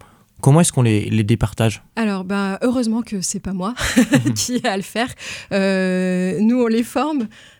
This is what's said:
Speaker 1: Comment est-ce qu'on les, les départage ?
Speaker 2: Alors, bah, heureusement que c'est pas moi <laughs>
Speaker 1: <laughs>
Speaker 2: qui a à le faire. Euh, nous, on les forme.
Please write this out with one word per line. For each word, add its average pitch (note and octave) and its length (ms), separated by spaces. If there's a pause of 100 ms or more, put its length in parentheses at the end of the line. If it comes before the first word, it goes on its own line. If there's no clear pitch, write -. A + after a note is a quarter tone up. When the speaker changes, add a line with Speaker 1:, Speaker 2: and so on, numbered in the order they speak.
(400)
Speaker 1:
Comment C#3+ 200
est-ce F3 120
qu'on C3 100
les, G#2+ 280
les A2 140
départage ? A2 580 (140)
Speaker 2:
Alors, G3+ 280
bah, G3 380
heureusement A#3+ 400
que G#3 200
c'est F#3+ 180
pas F#3 120
moi F#3+ 220 (220)
<laughs> B3 180
Speaker 1:
<laughs> B2 220
Speaker 2:
qui B3 280
a A#3 80
à F#3+ 40
le G3+ 80
faire. A#3 240 (440)
Euh, F#3 880
nous, A#3+ 220
on A#3 60
les A3+ 160
forme. C4+ 420 (340)